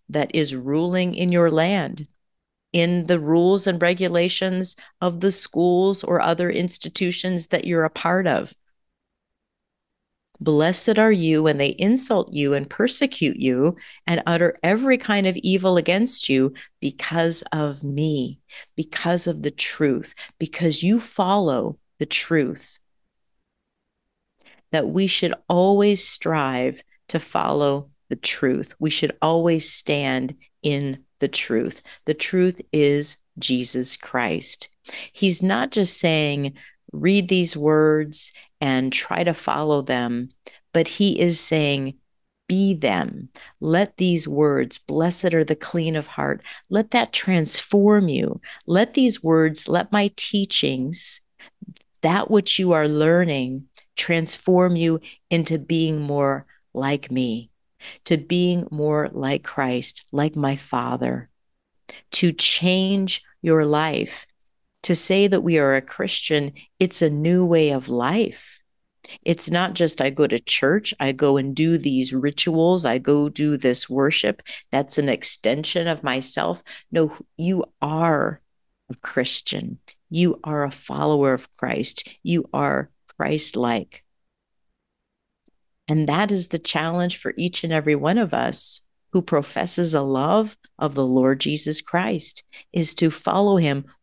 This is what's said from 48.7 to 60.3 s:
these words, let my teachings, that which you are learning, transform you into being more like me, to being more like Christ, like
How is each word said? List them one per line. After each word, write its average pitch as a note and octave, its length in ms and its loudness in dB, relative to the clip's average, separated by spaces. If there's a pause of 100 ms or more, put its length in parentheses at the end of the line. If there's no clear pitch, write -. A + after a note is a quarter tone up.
these B3+ 300 2
words, D#3+ 440 2
let F3+ 240 0
my G#3 240 2
teachings, D3+ 1080 -2 (800)
that E3+ 280 0
which G3+ 300 2
you F3+ 120 2
are D3+ 160 4
learning, D3+ 800 2 (280)
transform F3 800 2
you E3 240 2 (320)
into D#3+ 260 2
being D#3+ 440 -2
more C#3 440 0 (260)
like C#3 380 -4
me, A#2+ 400 -4 (560)
to E3+ 120 2
being F3+ 540 0
more D3+ 400 -2
like C#3 320 -4
Christ, B2 680 -4
like D3+ 240 -2